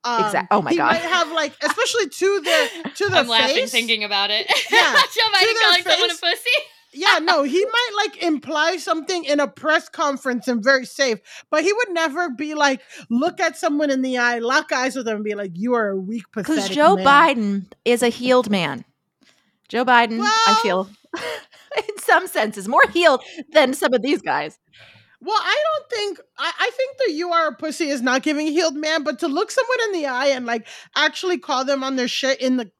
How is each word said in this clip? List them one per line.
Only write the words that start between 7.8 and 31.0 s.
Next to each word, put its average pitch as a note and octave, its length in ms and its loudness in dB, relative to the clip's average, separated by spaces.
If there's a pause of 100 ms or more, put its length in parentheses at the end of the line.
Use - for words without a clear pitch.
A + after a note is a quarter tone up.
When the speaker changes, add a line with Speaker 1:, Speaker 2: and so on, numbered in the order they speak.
Speaker 1:
like, G4+ 260 -4
imply D#4 540 -2
something E4 480 -4
in C#4+ 160 2
a C#4+ 80 0
press D#4 400 -2
conference C4+ 580 -4
and A#3 160 -2
very C4 220 2
safe, A#3+ 340 -2 (300)
but D4+ 120 2
he F#4+ 120 2
would A4 160 0
never E4 400 -2
be D4+ 240 -8
like, C#4+ 260 2 (300)
"Look D#4 320 0
at E4 160 -2
someone D4+ 320 0
in C4 120 0
the C4 160 -2
eye, A#3+ 220 0
lock C4 320 0
eyes C4 240 -2
with B3+ 100 -6
them, A3 120 -2
and G#3+ 80 -6
be G#3 100 -4
like, G3+ 200 -8
'You A3+ 180 -2
are A3 160 0
a G3 80 -2
weak, F#3+ 340 -8
Speaker 2:
'Cause G3 140 -6
Speaker 1:
pathetic D4 260 -2
Speaker 2:
Joe D4+ 240 6
Speaker 1:
man.'" C#4+ 100 -2
Speaker 2:
Biden B3+ 600 4 (180)
is A#3+ 180 2
a B3 60 2
healed B3 420 2
man. E3+ 360 -2 (800)
Joe A#3 160 -2
Biden, A#3 380 4
I A4 260 2
Speaker 1:
Well A4 160 4
Speaker 2:
feel, - 260 0 (240)
<laughs> - 640 -10
in G#4 220 -8
some F#4 280 2
senses, G#3 400 -4
more D4 160 4 (100)
healed D#4+ 280 4 (300)
than C4+ 220 4
some C#4+ 200 0
of A3 80 2
these C#4 200 -2
guys. D3 360 -4 (640)
Speaker 1:
Well, G4+ 180 -2
I G4+ 280 0
don't D#5 240 -2
think, G#4 300 -6 (180)
I, D#4+ 200 -4
I G4+ 120 0
think C5 360 -6
the G4 60 0
"You E4+ 220 -4
are E4 140 2
a C#4 80 -6
pussy" D#4 340 -4
is C#4 120 -2
not C4 220 0
giving D4+ 240 -2
a D#4 40 -2
healed D#4+ 260 0
man, D#4 260 -2
but D4 160 -4
to E4+ 80 -2
look E4 240 -2
someone B4+ 360 0
in G#4 40 -4
the E4 160 -4
eye C4 200 -2
and, B3+ 180 0
like, A#3 200 -4 (300)
actually D4+ 440 0